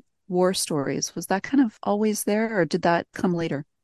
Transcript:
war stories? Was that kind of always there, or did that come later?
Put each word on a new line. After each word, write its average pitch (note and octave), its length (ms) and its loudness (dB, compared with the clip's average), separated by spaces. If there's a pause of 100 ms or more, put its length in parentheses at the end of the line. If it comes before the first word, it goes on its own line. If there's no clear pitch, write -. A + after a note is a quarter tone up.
(280)
war F3+ 260 2
stories? D3 640 -2
Was E3+ 120 -8
that F#3+ 140 0
kind C#4 240 2
of - 160 -6
always G#3 420 0
there, A3 320 0
or F#3 80 4
did E3 200 -2
that E3+ 280 2
come - 220 0
later? E3 320 -4 (180)